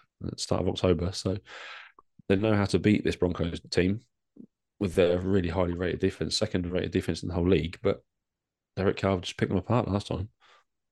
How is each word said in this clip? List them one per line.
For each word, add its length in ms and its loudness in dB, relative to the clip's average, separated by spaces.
at 60 -6
the 80 -8
start 240 -2
of 40 -2
October. 440 2
So 260 -4
they 80 4
know 200 2
how 100 4
to 140 2
beat 240 4
this 120 0
Broncos 440 -2
team 300 2
with 160 -2
their 240 4
really 300 0
highly 240 0
rated 260 -4
defense, 360 -2
second 360 -2
rated 200 -2
defense 300 -2
in 80 -6
the 60 -4
whole 120 2
league. 360 2
But 180 0
Derek 220 0
Carr 220 0
just 180 -10
picked 120 0
them 100 0
apart 280 0
last 200 -2
time. 220 -6